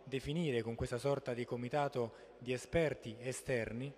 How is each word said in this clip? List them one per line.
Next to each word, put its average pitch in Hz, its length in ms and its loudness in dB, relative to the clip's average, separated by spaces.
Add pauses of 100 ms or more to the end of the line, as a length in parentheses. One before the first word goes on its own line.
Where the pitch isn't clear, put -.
definire 139 580 2
con 113 140 -2
questa 127 220 -2
sorta 135 360 2
di 120 120 -2
comitato 123 920 0
di 123 140 -2
esperti 131 640 2
esterni 123 800 -2